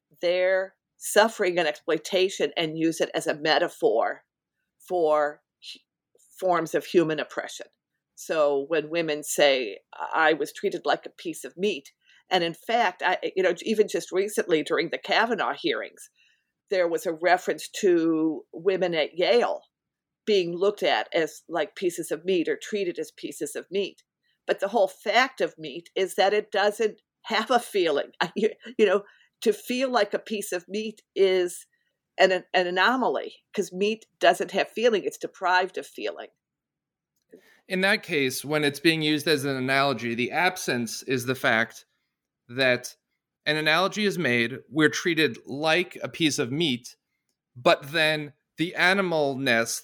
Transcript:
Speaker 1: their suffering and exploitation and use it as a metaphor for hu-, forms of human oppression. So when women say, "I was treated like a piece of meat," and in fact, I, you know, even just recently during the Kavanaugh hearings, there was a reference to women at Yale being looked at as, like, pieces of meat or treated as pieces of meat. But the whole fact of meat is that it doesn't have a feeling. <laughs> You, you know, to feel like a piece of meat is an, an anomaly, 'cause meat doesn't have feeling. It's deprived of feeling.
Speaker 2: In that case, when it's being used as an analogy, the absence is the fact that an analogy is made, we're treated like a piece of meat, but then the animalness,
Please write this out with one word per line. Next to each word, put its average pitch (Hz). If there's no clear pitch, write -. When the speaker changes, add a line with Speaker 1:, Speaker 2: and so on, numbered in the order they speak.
Speaker 1:
their 185
suffering 202
and 165
exploitation 170
and 160
use 160
it -
as 156
a 160
metaphor 151
for 151
hu-, -
forms 170
of 151
human 156
oppression. -
So 143
when 156
women 156
say, 131
"I -
was 156
treated 180
like -
a -
piece -
of 131
meat," 180
and 180
in 165
fact, 226
I, 180
you 185
know, 180
even 214
just 170
recently 185
during 156
the -
Kavanaugh 180
hearings, 117
there 180
was 165
a 180
reference 170
to 160
women 180
at 156
Yale 180
being 175
looked 202
at 127
as, 156
like, 156
pieces 170
of 156
meat 180
or 143
treated 196
as 156
pieces -
of 131
meat. 190
But 196
the 190
whole 196
fact 233
of 165
meat 156
is 185
that 196
it 208
doesn't 208
have 220
a 240
feeling. 165
<laughs> -
You, 214
you 214
know, 196
to 214
feel 247
like 214
a 208
piece -
of 175
meat 208
is 185
an, 190
an 180
anomaly, 185
'cause 185
meat 208
doesn't 175
have 180
feeling. 220
It's 139
deprived 180
of -
feeling. 104
Speaker 2:
In 185
that 208
case, 139
when 147
it's 143
being 160
used 151
as 151
an 139
analogy, 131
the 113
absence 147
is 123
the 127
fact 117
that 123
an 151
analogy 175
is 175
made, 120
we're 156
treated 156
like 160
a 120
piece 147
of 123
meat, 135
but 143
then 156
the 165
animalness, 143